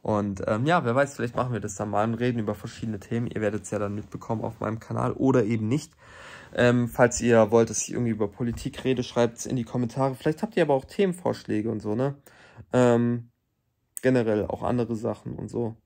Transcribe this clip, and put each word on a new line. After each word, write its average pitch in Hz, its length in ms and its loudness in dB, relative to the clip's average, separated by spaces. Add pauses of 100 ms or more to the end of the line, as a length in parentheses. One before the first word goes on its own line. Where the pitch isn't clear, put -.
Und, 101 440 -2
ähm, 113 180 0
ja, 170 200 2
wer 117 100 0
weiß, 139 200 0
vielleicht 117 220 -6
machen 123 160 -2
wir 104 80 -2
das 104 140 -8
dann 104 160 -4
mal 104 140 2
und 113 100 0
reden 120 240 0
über 107 160 -2
verschiedene 110 460 -8
Themen. 117 260 -4
Ihr - 140 -6
werdet's 104 300 -2
ja 104 80 -4
dann 101 160 -4
mitbekommen 110 480 -8
auf 110 180 -8
meinem 110 200 -4
Kanal 120 320 -4
oder 127 320 4
eben 110 240 -2
nicht. 143 240 -2 (640)
Ähm, 120 340 4
falls 120 320 2
ihr 113 300 6
wollt, 117 200 6
dass 104 120 -4
ich - 100 -8
irgendwie 117 200 -2
über 104 160 -2
Politik 120 560 -6
rede, 127 180 0
schreibt's 120 440 0
in 131 100 -2
die 120 80 -2
Kommentare. 131 500 -2
Vielleicht 156 280 -2
habt 214 140 -4
ihr 180 60 4
aber 147 120 2
auch 131 120 -2
Themenvorschläge 117 840 -2
und 107 100 -4
so, 104 140 -2
ne? 139 220 -2 (560)
Ähm, 120 580 4 (720)
generell 113 440 2
auch - 160 -8
andere 117 340 -2
Sachen 107 400 -6
und - 120 -8
so. 113 380 -6